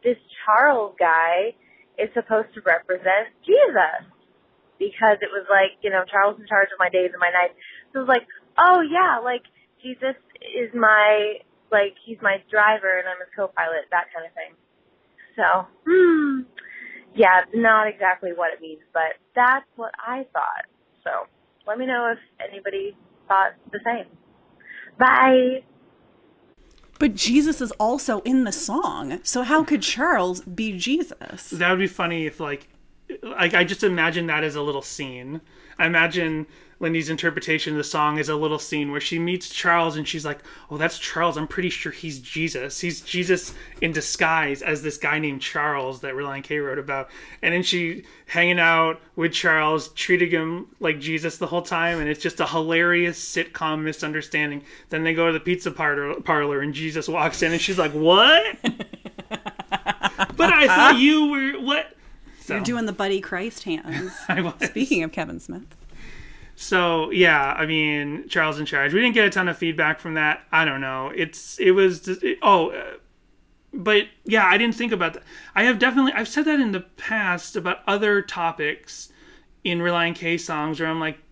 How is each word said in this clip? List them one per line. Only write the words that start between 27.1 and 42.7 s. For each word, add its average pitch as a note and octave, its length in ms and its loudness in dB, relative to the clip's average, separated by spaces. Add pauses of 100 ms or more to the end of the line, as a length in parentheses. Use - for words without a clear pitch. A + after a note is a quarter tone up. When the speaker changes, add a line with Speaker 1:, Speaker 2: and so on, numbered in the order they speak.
Speaker 2:
Jesus C#4+ 460 2
is B3 120 -6
also A3+ 480 -2
in B3+ 240 2
the G3+ 80 -4
song, F3+ 720 -6
so - 180 -2
how D4 200 2
could D4 200 0
Charles G#3+ 600 0
be G3 360 -6
Jesus? - 720 -6
Speaker 3:
That F3 200 0
would F#3 100 2
be G3 80 2
funny E3+ 380 -4
if, D3 140 -10
like, C#3+ 280 -8 (540)
like, F3+ 320 0
I F3+ 100 6
just F#3 200 -4
imagine E3+ 440 0
that D3+ 160 -2
as D3+ 100 -4
a D3 80 -4
little D3 200 -4
scene. C3+ 580 -12 (380)
I E3 80 2
imagine E3 600 0 (340)
Lindy's D#3+ 300 -2
interpretation D#3 640 -2
of D3+ 40 -2
the D3 60 -4
song D3+ 340 0
is D3 100 -4
a D#3 80 -2
little D#3 220 -2
scene D3 320 -6
where C#3+ 100 -4
she E3 180 -4
meets F3+ 320 -4
Charles E3+ 460 0
and D3+ 120 -6
she's D#3 160 -8
like, D3 140 -8 (320)
"Oh, D3 80 -12
that's E3 200 -4
Charles. - 380 -2
I'm D#3 100 -6
pretty F3+ 240 -4
sure D#3+ 220 -8
he's D3+ 280 -12
Jesus. C#3 600 -8